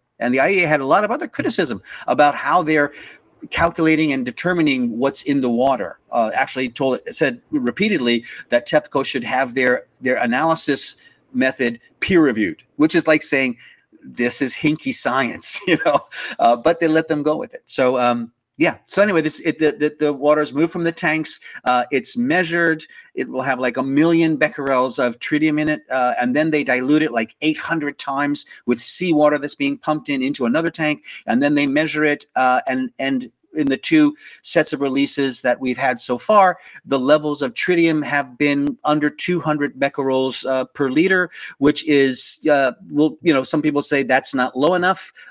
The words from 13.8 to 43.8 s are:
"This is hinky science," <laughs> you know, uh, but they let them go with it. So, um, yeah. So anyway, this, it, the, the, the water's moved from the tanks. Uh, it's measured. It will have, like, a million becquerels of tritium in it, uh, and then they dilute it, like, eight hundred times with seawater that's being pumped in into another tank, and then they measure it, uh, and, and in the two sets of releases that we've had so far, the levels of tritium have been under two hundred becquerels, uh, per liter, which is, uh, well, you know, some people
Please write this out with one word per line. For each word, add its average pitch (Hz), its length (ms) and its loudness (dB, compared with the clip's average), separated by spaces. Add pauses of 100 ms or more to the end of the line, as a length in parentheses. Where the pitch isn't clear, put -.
"This - 400 -4
is 127 120 -2
hinky 151 380 -2
science," - 720 0
<laughs> - 40 -16
you 175 180 2
know, 139 160 2 (380)
uh, 120 180 4
but 165 220 0
they 165 100 2
let 160 200 2
them 151 140 -2
go 151 140 2
with - 180 -10
it. - 120 -18
So, 127 320 0
um, 120 340 0 (260)
yeah. 147 280 0
So - 160 2
anyway, 202 180 2
this, 151 200 -2
it, 156 180 -4
the, 151 140 2
the, 151 220 -2 (120)
the 147 80 2
water's 147 400 0
moved 160 180 0
from 175 120 -4
the 170 80 0
tanks. 156 480 -4 (260)
Uh, 123 260 2
it's 131 240 -2
measured. 160 680 0 (300)
It 131 140 -6
will 127 140 -6
have, 131 180 -2
like, 123 160 -2
a 131 60 0
million 160 560 2
becquerels 131 600 0
of 123 200 -2
tritium 151 420 0
in 151 80 -2
it, 151 220 -2
uh, 127 280 0
and 123 160 0
then 156 180 0
they 147 120 2
dilute 131 380 2
it, 147 100 -2
like, 113 300 -4
eight 151 160 0
hundred 147 400 -6
times 143 480 -4 (180)
with 120 160 0
seawater 151 560 2
that's 143 180 -6
being 139 220 -2
pumped 156 320 -4
in 139 140 -2
into 135 240 -2
another 160 240 0
tank, 151 340 -4 (220)
and 120 160 2
then 147 120 2
they 143 120 2
measure 151 360 0
it, 147 220 0 (100)
uh, 127 320 2
and, 131 320 -4
and 131 320 -4 (220)
in 151 140 0
the 135 100 2
two 151 380 4 (280)
sets - 300 0
of 139 80 -4
releases 139 600 -2
that 123 180 0
we've 127 180 -4
had 127 220 -2
so 123 160 -4
far, 190 420 2 (260)
the 135 140 -2
levels 147 440 0
of 127 100 -2
tritium 165 500 0
have 135 360 -4
been 143 460 0
under 151 260 0
two 175 280 -4
hundred 143 400 -2
becquerels, 131 680 -2
uh, 131 180 -2
per 139 260 -4
liter, 180 380 2 (300)
which 147 280 2
is, 139 540 2 (100)
uh, 135 220 4 (180)
well, 147 300 0
you 165 140 2
know, 131 80 2
some 151 180 -2
people 147 220 0